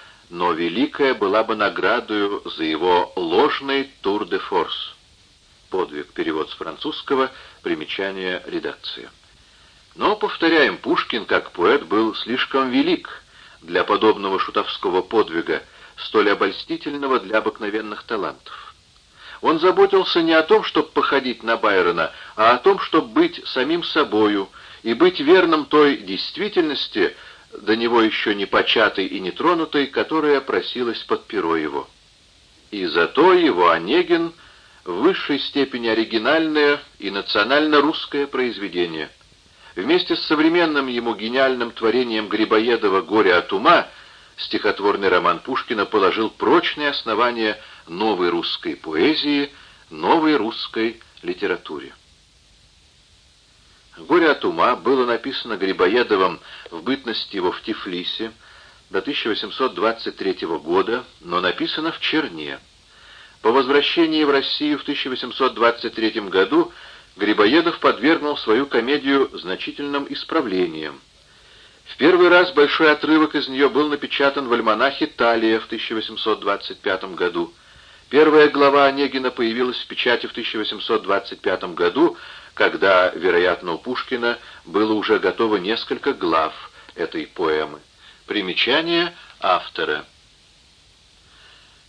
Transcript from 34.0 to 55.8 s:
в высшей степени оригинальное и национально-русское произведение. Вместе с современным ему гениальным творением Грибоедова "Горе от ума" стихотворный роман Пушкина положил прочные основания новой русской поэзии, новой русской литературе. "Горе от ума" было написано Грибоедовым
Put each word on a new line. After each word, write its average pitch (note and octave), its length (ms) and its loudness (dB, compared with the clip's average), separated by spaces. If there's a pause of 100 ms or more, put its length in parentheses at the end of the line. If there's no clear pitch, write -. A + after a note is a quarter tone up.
в F2+ 160 -8
высшей D3 380 0
степени C3 480 -4
оригинальное C#3+ 920 2 (160)
и G2 140 -8
национально-русское C#3+ 1120 0
произведение. F#2 840 -4 (640)
Вместе E3 400 0
с D#3+ 60 -6
современным D#3 640 2
ему A#2+ 260 -4
гениальным A#2+ 580 0
творением A2+ 560 0
Грибоедова G#2+ 720 2
"Горе F#2 340 4
от F2 180 0
ума" C#3 340 4 (500)
стихотворный G2+ 720 0
роман F2 300 2
Пушкина - 460 -4
положил G2 440 0
прочные D3 600 0
основания A2+ 720 -2 (260)
новой F2+ 420 0
русской E2 460 -4
поэзии, C#3+ 760 -2 (380)
новой C3+ 460 2
русской A2+ 640 -4 (200)
литературе. F2 720 -6 (2000)
"Горе D3+ 340 2
от - 140 -2
ума" F#2 300 2
было B2+ 300 0
написано A#2 520 -4
Грибоедовым F#2+ 800 2 (320)